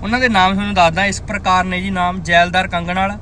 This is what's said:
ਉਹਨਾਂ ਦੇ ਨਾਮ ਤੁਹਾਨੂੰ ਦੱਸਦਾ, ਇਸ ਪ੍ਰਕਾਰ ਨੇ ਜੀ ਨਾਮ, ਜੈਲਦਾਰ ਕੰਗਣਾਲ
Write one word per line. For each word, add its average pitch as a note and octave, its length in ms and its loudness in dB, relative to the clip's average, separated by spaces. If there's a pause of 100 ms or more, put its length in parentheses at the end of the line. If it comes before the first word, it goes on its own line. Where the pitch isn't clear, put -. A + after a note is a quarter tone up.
ਉਹਨਾਂ A3+ 160 -2
ਦੇ B3+ 100 2
ਨਾਮ F#3+ 240 4
ਤੁਹਾਨੂੰ G3+ 200 -2
ਦੱਸਦਾ, F3 320 2
ਇਸ G3 160 -4
ਪ੍ਰਕਾਰ F#3 420 0
ਨੇ F#3 180 -4
ਜੀ G3 80 -6
ਨਾਮ, F3+ 300 -2
ਜੈਲਦਾਰ F3 480 2
ਕੰਗਣਾਲ F#3 540 -4